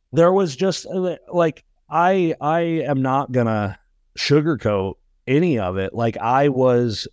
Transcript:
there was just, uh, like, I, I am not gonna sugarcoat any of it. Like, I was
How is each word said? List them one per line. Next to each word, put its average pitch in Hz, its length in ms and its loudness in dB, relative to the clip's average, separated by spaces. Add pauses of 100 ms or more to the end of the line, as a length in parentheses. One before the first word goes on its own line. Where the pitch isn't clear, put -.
(120)
there 170 200 4
was 185 240 0
just, 180 300 -2
uh, 180 300 -4 (180)
like, 170 300 0 (260)
I, 175 520 2
I 156 180 0
am 160 420 -2
not 131 300 -2
gonna 110 480 0 (400)
sugarcoat 117 760 0 (320)
any 147 320 2
of 95 180 -4
it. 95 160 -4
Like, 117 240 -2
I 131 320 2
was 123 640 0